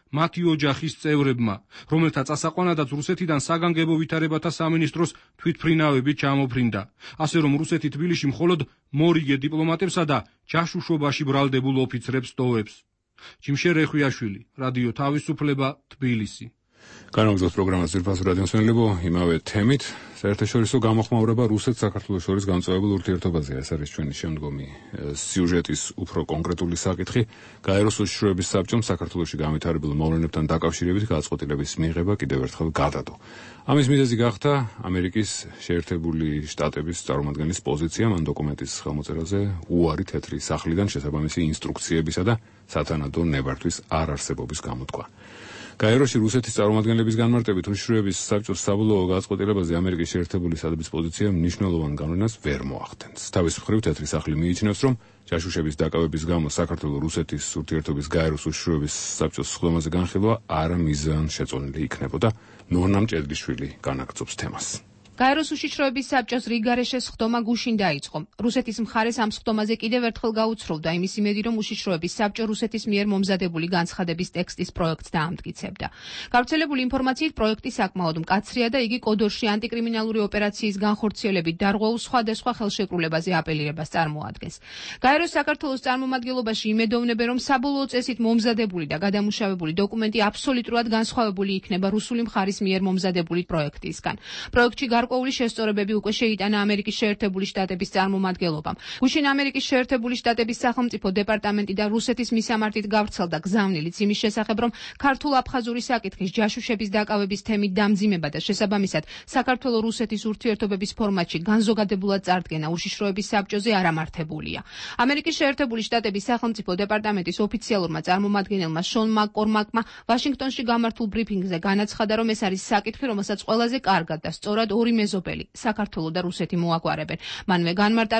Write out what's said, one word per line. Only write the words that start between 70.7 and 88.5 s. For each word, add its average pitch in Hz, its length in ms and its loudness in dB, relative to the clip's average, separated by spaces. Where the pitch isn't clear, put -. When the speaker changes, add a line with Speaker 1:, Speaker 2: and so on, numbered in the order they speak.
Speaker 3:
იმის 180 280 -2
იმედი, 208 280 2
რომ 233 80 0
უშიშროების 190 640 -4
საბჭო 214 320 0
რუსეთის 214 320 -4
მიერ 202 240 0
მომზადებული 185 640 0
განცხადების 175 640 -2
ტექსტის 180 400 -4
პროექტს 165 400 -2
დაამტკიცებდა. - 720 -6
გავრცელებული 285 480 2
ინფორმაციით, 262 480 0
პროექტი 220 380 0
საკმაოდ 180 360 0
მკაცრია 214 400 0
და 262 180 0
იგი 233 120 -2
კოდორში 214 380 2
ანტიკრიმინალური 226 720 -2
ოპერაციის 208 560 0
განხორციელებით 196 800 0
დარღვეულ 214 420 2
სხვადასხვა 233 540 0
ხელშეკრულებაზე 175 720 -2
აპელირებას 151 560 -4
წარმოადგენს. 151 600 -4
გაეროს 302 320 4
საქართველოს 294 480 -2
წარმომადგენლობაში 254 840 -2
იმედოვნებენ, 233 560 2
რომ 254 80 0
საბოლოო 277 480 2
წესით 247 320 -2
მომზადებული 226 720 2